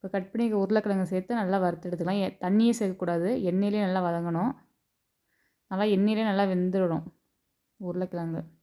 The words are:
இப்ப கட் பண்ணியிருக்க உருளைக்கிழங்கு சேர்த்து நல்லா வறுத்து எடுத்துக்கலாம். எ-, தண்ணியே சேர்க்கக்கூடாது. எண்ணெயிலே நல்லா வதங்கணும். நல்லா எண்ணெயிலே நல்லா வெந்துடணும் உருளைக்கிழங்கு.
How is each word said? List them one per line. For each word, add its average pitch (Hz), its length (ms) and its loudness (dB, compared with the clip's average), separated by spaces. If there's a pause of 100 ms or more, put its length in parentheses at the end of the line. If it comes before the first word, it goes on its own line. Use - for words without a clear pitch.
இப்ப 190 60 -8
கட் 190 200 -4
பண்ணியிருக்க 220 320 0
உருளைக்கிழங்கு 196 440 2
சேர்த்து 185 280 -2
நல்லா 196 240 0
வறுத்து 175 300 0
எடுத்துக்கலாம். 175 340 -2
எ-, 190 160 -2
தண்ணியே 214 340 4
சேர்க்கக்கூடாது. 185 560 0 (160)
எண்ணெயிலே 202 380 0
நல்லா 190 200 0
வதங்கணும். 170 480 0 (1200)
நல்லா 196 180 0
எண்ணெயிலே 208 360 4
நல்லா 202 220 2
வெந்துடணும் 180 580 0 (760)
உருளைக்கிழங்கு. 175 600 -6 (220)